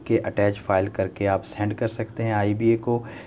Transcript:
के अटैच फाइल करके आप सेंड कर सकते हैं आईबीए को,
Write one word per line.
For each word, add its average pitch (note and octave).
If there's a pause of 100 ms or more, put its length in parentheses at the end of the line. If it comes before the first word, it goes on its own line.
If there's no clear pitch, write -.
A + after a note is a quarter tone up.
के A2+
अटैच G2+
फाइल G2
करके G2
आप G2
सेंड G#2
कर A2+
सकते A2+
हैं A2+
आईबीए G#2+
को, A#2+ (220)